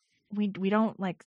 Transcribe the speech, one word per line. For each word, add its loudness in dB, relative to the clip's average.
we, 0
we 2
don't, 2
like, -6